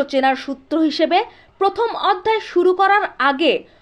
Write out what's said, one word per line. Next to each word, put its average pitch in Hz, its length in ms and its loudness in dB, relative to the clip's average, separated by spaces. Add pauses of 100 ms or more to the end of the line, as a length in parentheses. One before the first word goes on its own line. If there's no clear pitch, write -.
চেনার 269 420 0
সূত্র 277 340 -6
হিসেবে 320 400 2 (380)
প্রথম 392 320 0 (140)
অধ্যায় 415 420 0
শুরু 349 300 2
করার 392 280 2 (260)
আগে 277 240 2 (280)